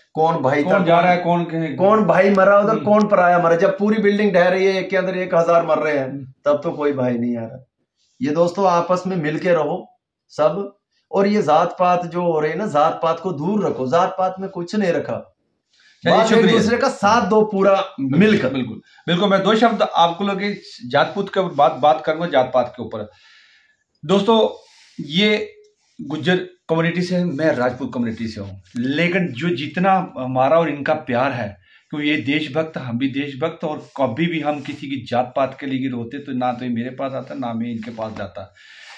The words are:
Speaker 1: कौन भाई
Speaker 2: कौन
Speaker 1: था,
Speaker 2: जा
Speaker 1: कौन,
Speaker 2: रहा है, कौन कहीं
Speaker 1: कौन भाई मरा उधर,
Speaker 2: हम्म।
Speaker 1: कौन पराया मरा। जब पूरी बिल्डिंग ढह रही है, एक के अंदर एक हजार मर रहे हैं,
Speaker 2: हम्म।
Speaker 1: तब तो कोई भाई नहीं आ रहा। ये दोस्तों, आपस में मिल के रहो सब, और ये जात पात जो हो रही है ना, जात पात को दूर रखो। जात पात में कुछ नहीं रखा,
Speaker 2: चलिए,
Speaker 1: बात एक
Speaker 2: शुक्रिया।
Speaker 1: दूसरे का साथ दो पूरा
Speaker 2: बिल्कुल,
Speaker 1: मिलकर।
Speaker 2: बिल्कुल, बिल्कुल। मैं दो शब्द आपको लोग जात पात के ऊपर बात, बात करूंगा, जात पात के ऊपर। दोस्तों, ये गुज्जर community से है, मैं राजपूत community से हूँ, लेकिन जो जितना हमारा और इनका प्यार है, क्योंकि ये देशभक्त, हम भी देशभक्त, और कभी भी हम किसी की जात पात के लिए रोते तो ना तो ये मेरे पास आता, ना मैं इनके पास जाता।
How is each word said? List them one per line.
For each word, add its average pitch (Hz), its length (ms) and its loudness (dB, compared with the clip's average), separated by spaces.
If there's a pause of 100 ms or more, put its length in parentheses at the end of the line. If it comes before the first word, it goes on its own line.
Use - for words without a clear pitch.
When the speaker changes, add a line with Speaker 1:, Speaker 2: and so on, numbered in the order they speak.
(140)
Speaker 1:
कौन 160 280 0
भाई 143 200 2
Speaker 2:
कौन 180 100 0
Speaker 1:
था, 202 60 6
Speaker 2:
जा 170 160 4
Speaker 1:
कौन, 175 100 6
Speaker 2:
रहा 180 80 4
है, 175 60 2
कौन 170 260 0
कहीं 160 320 -4
Speaker 1:
कौन 202 280 4
भाई 180 260 4
मरा 202 280 6
उधर, 208 140 2
Speaker 2:
हम्म। - 120 -2
Speaker 1:
कौन 208 240 4
पराया 180 300 4
मरा। 165 180 2
जब 190 220 2
पूरी 208 240 0
बिल्डिंग 202 300 2
ढह 180 160 4
रही 190 180 2
है, 190 120 2
एक 180 120 -6
के 190 60 0
अंदर 180 200 -2
एक 180 180 -4
हजार 170 320 4
मर 156 120 2
रहे 151 200 0
हैं, 131 120 -4
Speaker 2:
हम्म। 139 140 -10 (200)
Speaker 1:
तब 147 200 2
तो 170 80 -4
कोई 147 200 -2
भाई 127 260 -2
नहीं 120 180 -2
आ 113 60 -8
रहा। 127 240 -14 (560)
ये 143 80 -2
दोस्तों, 175 400 0
आपस 175 360 0
में 185 100 -4
मिल 156 220 -4
के 180 140 0
रहो 151 480 -2 (280)
सब, 165 460 -2 (380)
और 196 140 2
ये 208 160 2
जात 156 380 2
पात 180 260 2
जो 170 160 -4
हो 165 180 0
रही 156 100 0
है 170 80 -6
ना, 214 80 -4
जात 156 360 2
पात 165 180 0
को 185 120 -4
दूर 175 340 -2
रखो। 131 200 -4
जात 175 320 0
पात 185 220 -2
में 190 100 -8
कुछ 175 260 -8
नहीं 185 160 0
रखा, 120 440 -8 (680)
Speaker 2:
चलिए, 170 120 4
Speaker 1:
बात 220 100 4
एक 220 60 2
Speaker 2:
शुक्रिया। 226 240 6
Speaker 1:
दूसरे 233 200 2
का 269 120 0
साथ 208 380 2
दो 208 160 4
पूरा 196 320 2
Speaker 2:
बिल्कुल, 139 440 0
Speaker 1:
मिलकर। 208 300 4
Speaker 2:
बिल्कुल, 120 320 -6 (280)
बिल्कुल। 175 200 2
मैं 190 140 4
दो 214 120 4
शब्द 214 280 2
आपको 170 420 2
लोग 202 300 -2 (320)
जात 143 300 0
पात 196 120 -4
के 196 120 -2
ऊपर 170 140 -2
बात, 143 180 4
बात 147 340 2
करूंगा, 165 200 -2
जात 131 280 0
पात 123 220 0
के 123 60 -12
ऊपर। 107 280 -12 (920)
दोस्तों, 202 640 2 (340)
ये 196 520 0 (480)
गुज्जर 151 360 -2 (320)
community 165 340 0
से 180 140 -4
है, 180 80 0
मैं 156 280 0
राजपूत 123 420 -4
community 117 340 -4
से 104 120 -12
हूँ, 98 220 -14 (140)
लेकिन 165 500 -2
जो 131 220 -6
जितना 180 720 0
हमारा 131 400 2
और 165 100 2
इनका 143 260 -2
प्यार 131 380 -2
है, 107 240 -8 (340)
क्योंकि 147 180 -4
ये 151 80 2
देशभक्त, 151 600 -4
हम 123 200 -6
भी 135 100 0
देशभक्त, 143 560 -6
और 151 320 -8
कभी 135 300 -2
भी 165 140 -4
हम 143 200 -4
किसी 143 260 -12
की 135 240 -8
जात 123 260 -2
पात 131 240 -2
के 143 60 -12
लिए 131 240 -4
रोते 120 280 -8
तो 143 140 -12
ना 127 200 -2
तो 120 120 -10
ये 123 60 -4
मेरे 120 200 -4
पास 131 220 -8
आता, 131 220 -10
ना 123 180 -6
मैं 117 180 -6
इनके 113 200 -10
पास 110 280 -8
जाता। 95 360 -12 (440)